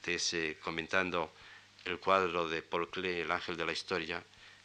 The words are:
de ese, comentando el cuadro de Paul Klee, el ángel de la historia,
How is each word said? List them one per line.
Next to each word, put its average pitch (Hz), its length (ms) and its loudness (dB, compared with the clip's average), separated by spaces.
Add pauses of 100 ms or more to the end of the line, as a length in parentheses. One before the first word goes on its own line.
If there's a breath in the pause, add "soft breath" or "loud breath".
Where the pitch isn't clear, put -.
de 87 120 0
ese, 80 420 0
comentando 87 720 0 (520 loud breath)
el 90 140 -4
cuadro 87 500 4
de 80 140 -2
Paul 85 280 -2
Klee, 90 300 -2
el 82 100 -2
ángel 87 260 -2
de 82 80 -2
la 82 80 0
historia, 85 500 -2 (420 loud breath)